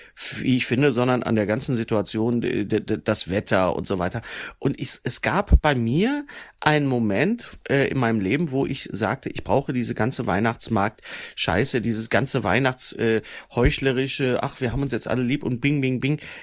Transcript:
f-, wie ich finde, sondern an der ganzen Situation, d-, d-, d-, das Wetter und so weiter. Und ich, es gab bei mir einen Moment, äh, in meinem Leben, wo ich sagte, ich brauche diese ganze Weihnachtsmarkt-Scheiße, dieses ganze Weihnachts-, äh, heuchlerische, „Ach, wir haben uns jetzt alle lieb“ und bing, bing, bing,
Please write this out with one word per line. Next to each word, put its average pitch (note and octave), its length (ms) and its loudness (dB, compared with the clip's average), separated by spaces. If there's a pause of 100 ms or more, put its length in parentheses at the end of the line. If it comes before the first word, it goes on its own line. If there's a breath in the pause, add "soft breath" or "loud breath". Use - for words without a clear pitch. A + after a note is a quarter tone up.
(160 loud breath)
f-, - 280 -6
wie B2+ 140 4
ich A#2 80 0
finde, C3+ 260 4
sondern B2 320 2
an A2+ 120 2
der G#2+ 100 2
ganzen A#2+ 320 0
Situation, A2+ 640 0
d-, G2 240 -2
d-, G#2 160 0
d-, G#2+ 200 -2
das - 280 0
Wetter F#2+ 440 2
und - 140 -6
so F#2+ 120 -2
weiter. F2+ 220 -2 (380 loud breath)
Und C#3 220 -2
ich, - 220 -6
es - 180 -2
gab E3 400 4
bei D3 140 4
mir F#3+ 500 0 (340 loud breath)
einen D3+ 280 2
Moment, B2 600 2 (220)
äh, C3+ 180 4
in - 120 -2
meinem A2+ 200 2
Leben, C3 320 0
wo C3+ 140 0
ich - 260 -6
sagte, G#2 380 -2
ich - 160 -10
brauche C3+ 260 0
diese A#2 240 -2
ganze A2 320 -2
Weihnachtsmarkt-Scheiße, G#2+ 1500 0
dieses A2 300 -2
ganze A2+ 340 0
Weihnachts-, A#2+ 500 0
äh, A2 280 0 (340 loud breath)
heuchlerische, C3+ 880 2
„Ach, - 160 -6
wir A#2+ 140 -2
haben C3+ 80 0
uns C#3 100 -2
jetzt A#2 160 -4
alle B2 160 0
lieb“ B2 200 0
und A#2+ 180 -2
bing, C#3+ 180 2
bing, C3 220 0
bing, C#3+ 180 0 (240 loud breath)